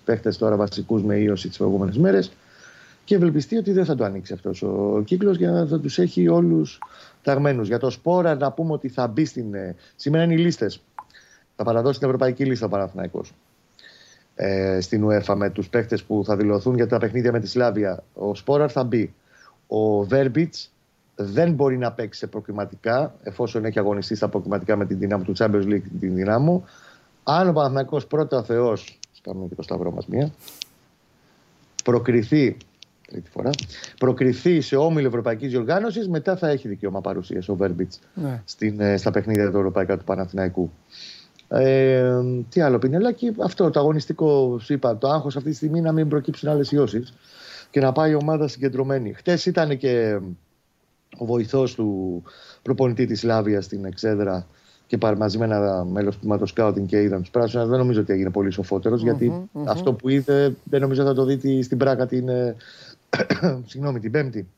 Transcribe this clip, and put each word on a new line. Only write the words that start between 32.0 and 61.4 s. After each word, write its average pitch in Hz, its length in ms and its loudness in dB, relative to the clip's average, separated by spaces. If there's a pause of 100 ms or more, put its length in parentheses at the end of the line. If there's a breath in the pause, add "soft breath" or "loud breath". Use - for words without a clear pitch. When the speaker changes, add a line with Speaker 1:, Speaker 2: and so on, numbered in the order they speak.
Speaker 1:
τρίτη - 220 -14
φορά, - 200 -4 (480 loud breath)
προκριθεί 131 640 2
σε - 160 -2
όμιλο 151 320 2
ευρωπαϊκής 117 420 -4
διοργάνωσης, 185 580 -2
μετά 175 280 -2
θα 170 120 -2
έχει 135 200 -2
δικαίωμα 98 320 -6
παρουσίας 92 480 -6
ο 104 60 -2
Βέρμπιτς 90 460 -2 (140)
Speaker 2:
Ναι. 131 300 -6
Speaker 1:
στην, 104 360 -4
ε, 101 160 2
στα 98 140 -2
παιχνίδια 104 400 2
του 95 60 0
ευρωπαϊκά 95 420 0
του - 60 -12
Παναθηναϊκού. 92 680 -2 (760 loud breath)
Ε, 131 720 4 (280)
τι - 120 0
άλλο, 135 180 4
Πινελάκη, 202 600 0
αυτό 185 320 0
το 147 100 2
αγωνιστικό, 143 800 2
σου 110 140 -6
είπα, 120 260 0
το 135 100 0
άγχος 143 280 -2
αυτή 143 140 -4
τη 151 60 -2
στιγμή 156 240 -2
να 160 120 0
μην 156 160 2
προκύψουν 147 400 -2
άλλες 143 240 0
ιώσεις 123 400 0 (580 loud breath)
και 143 100 2
να 131 120 4
πάει 156 180 2
η 151 40 2
ομάδα 151 340 0
συγκεντρωμένη. 131 640 -2
Χτες - 340 0
ήταν 165 320 0
και 117 400 2 (1000)
ο 120 60 -8
βοηθός 120 500 0
του 95 480 -4 (400 loud breath)
προπονητή 123 440 0
της 110 140 -2
Σλάβια 107 400 2
στην 98 240 -8
εξέδρα 98 600 -2 (400 soft breath)
και 117 120 -2
πα-, 107 180 2
μαζί 107 220 0
με 117 60 0
ένα 101 400 0
μέλος 101 300 -2
του - 60 -18
τμήματος 104 280 0
σκάουτινγκ 101 380 0
και 104 160 2
είδαν 98 180 2
τους 90 100 -8
πράσινους, 117 380 0
δεν 127 100 2
νομίζω 123 220 2
ότι 101 120 0
έγινε 95 180 0
πολύ 98 200 0
σοφότερος, 101 520 0
Speaker 2:
Μμμ, 113 60 0
Speaker 1:
γιατί 120 200 2 (240)
Speaker 2:
μμμ. 147 160 -6
Speaker 1:
αυτό 156 240 0
που 113 160 -4
είδε 139 460 2 (100)
δεν 139 160 0
νομίζω 135 240 0
θα 139 100 2
το 131 100 2
δει 135 120 0
τη-, 131 260 0